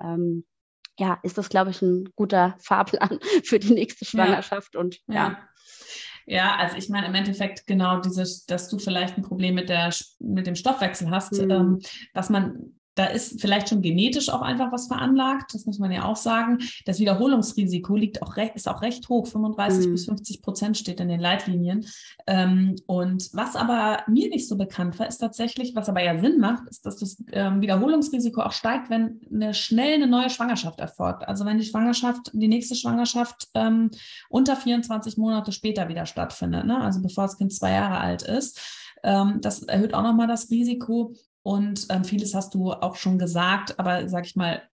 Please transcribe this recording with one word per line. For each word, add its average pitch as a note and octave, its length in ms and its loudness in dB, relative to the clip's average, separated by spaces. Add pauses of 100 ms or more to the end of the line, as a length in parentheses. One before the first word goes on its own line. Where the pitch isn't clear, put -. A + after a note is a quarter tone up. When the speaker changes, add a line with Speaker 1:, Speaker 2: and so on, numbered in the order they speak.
Speaker 1:
ähm, E3+ 420 -2 (540)
ja, F#3+ 240 0
ist F#3 140 -6
das, G3+ 120 -4
glaube F#3+ 220 2
ich, - 100 -6
ein F#3 340 2
guter F#3+ 440 2
Fahrplan - 640 0
<laughs> G4 220 2
für G#3+ 160 4
die G#3 140 6
nächste A3 320 -2
Speaker 2:
Ja. - 40 -12
Speaker 1:
Schwangerschaft G3 640 2
und, F3+ 320 -4
ja. G#3+ 80 -4
Speaker 2:
Ja. D#3+ 220 0 (920)
Ja, F#3+ 280 2
also F3 220 -2
ich F#3+ 120 -8
meine, G3+ 180 -2
im F#3+ 80 -2
Endeffekt G3 500 -2
genau F3+ 340 2
dieses, F#3 460 -4
dass F3+ 240 -4
du G#3+ 80 -4
vielleicht F3+ 400 -4
ein F#3+ 60 -2
Problem F#3 320 0
mit F3+ 140 -2
der E3+ 220 0
Sch-, - 280 -8
mit F#3+ 260 -2
dem F3 100 -2
Stoffwechsel F#3+ 540 0
hast, F#3+ 240 -2
Speaker 1:
Mhm. F#3+ 180 2
Speaker 2:
ähm, F#3 280 4 (340)
was F#3+ 160 -2
man, - 460 0 (200)
da F#3+ 100 2
ist - 340 -4
vielleicht G3+ 300 2
schon G#3 120 4
genetisch G#3 460 2
auch B3 140 0
einfach B3 320 -2
was B3 140 -4
veranlagt, C4+ 640 2
das G#3+ 120 -8
muss G3+ 140 -4
man F#3 140 0
ja F3+ 100 -2
auch A3 140 0
sagen. A#3 400 2 (280)
Das F#3+ 140 0
Wiederholungsrisiko G3+ 960 2
liegt G#3+ 260 0
auch - 140 -10
re-, A3 180 -2
ist - 140 -8
auch - 140 -4
recht A#3+ 260 -4
hoch, A#3+ 200 0
fünfunddreißig G3+ 600 2
Speaker 1:
Mhm. F3 60 2
Speaker 2:
bis F3 120 -2
fünfzig - 360 -6
Prozent G#3 360 -2
steht F3 220 -8
in F3+ 80 -2
den E3+ 140 -2
Leitlinien. F3+ 640 0 (400)
Ähm, F#3 480 4 (120)
und F#3 440 -2
was A#3 240 -4
aber A3+ 520 0
mir C4 200 4
nicht F4 180 -4
so G3+ 120 -4
bekannt F3+ 420 -4
war, A3 80 -2
ist - 120 -8
tatsächlich, A#3+ 540 -4
was G#3 140 -4
aber F3+ 160 0
ja E3 160 2
Sinn C#4 220 4
macht, A#3 260 0
ist, - 180 -16
dass G3+ 120 -8
das, - 340 -8
ähm, G3 300 2
Wiederholungsrisiko A#3 800 2
auch - 100 -2
steigt, B3 380 -4
wenn A3+ 320 0 (120)
eine, G#3+ 200 0
schnell B3+ 400 2
eine C#4+ 140 4
neue B3 220 4
Schwangerschaft A#3 520 -2
erfolgt. - 440 -4
Also G3+ 200 -2
wenn G#3+ 140 2
die G#3+ 60 0
Schwangerschaft, A#3+ 680 0
die G#3+ 160 4
nächste A#3+ 260 2
Schwangerschaft, A#3+ 800 -2
ähm, A3+ 360 4 (380)
unter C4 300 4
vierundzwanzig A#3 580 -2
Monate G#3+ 380 0
später G#3 340 -2
wieder E3 180 -6
stattfindet, - 600 -4
ne? B3 160 0
Also F#3+ 200 0
bevor F#3 220 -2
das G3 140 -4
Kind G3 160 0
zwei F#3+ 180 0
Jahre G3 300 0
alt - 220 -2
ist. C4 360 -4 (420)
Ähm, G3 380 2
das G#3 240 -4
erhöht G3+ 300 0
auch G3+ 100 0
nochmal A3+ 240 4
das A3+ 240 -2
Risiko. A#3 640 0 (300)
Und, G3+ 460 -2
ähm, F#3 140 0
vieles G3+ 320 -2
hast F#3+ 180 -4
du F#3 180 0
auch F#3 240 -4
schon F#3 220 2
gesagt, F3+ 640 0
aber F3+ 280 0
sag F3+ 200 -4
ich - 80 -8
mal F3 260 -2 (140)